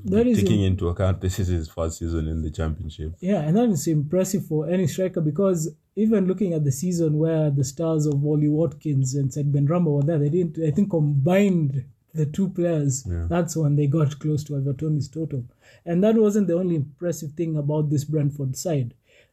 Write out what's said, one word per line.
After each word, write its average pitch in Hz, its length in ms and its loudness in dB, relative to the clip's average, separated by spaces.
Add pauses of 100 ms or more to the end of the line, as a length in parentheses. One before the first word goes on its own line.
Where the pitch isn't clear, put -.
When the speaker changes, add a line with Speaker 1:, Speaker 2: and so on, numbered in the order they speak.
Speaker 1:
That 208 200 4
is 233 140 4
Speaker 2:
Taking 110 220 4
Speaker 1:
im- 95 100 4
Speaker 2:
into 90 160 0
account 92 340 0
this 92 160 -2
is 95 120 0
his 82 180 0
first 82 320 -4
season 82 280 -2
in 80 140 -4
the 78 80 -4
championship. 80 680 -6
Speaker 1:
Yeah, 180 220 0
and 156 160 0
that 240 120 4
is 165 180 -2
impressive 170 600 0
for 156 200 -2
any 180 200 0
striker, 180 340 -2
because 160 540 0 (200)
even 214 320 2
looking 185 260 0
at 156 100 0
the 139 80 2
season 165 480 0
where 156 320 2
the 139 120 2
stars 160 440 -2
of 143 180 0
Ollie 147 220 2
Watkins 147 680 0
and 139 160 0
Said 147 200 -2
Benrahma 147 400 2
were 143 100 2
there, 160 160 2
they 147 120 2
didn't, 170 360 0
I 151 60 2
think, 202 180 2
combined 151 960 2 (300)
the 151 100 0
two 180 240 -2
players. 156 580 0
Speaker 2:
Yeah. 85 220 -4
Speaker 1:
That's 170 260 0
when 147 200 2
they 147 100 2
got 147 320 2
close 151 280 -2
to 143 120 -6
Ivan 135 200 -2
Toney's 156 320 -2
total. 151 340 -6 (420)
And 170 180 2
that 220 120 4
wasn't 208 320 4
the 170 100 2
only 180 180 0
impressive 160 580 -4
thing 160 240 -2
about 151 340 0
this 147 140 0
Brentford 143 520 -2
side. 139 380 -2 (380)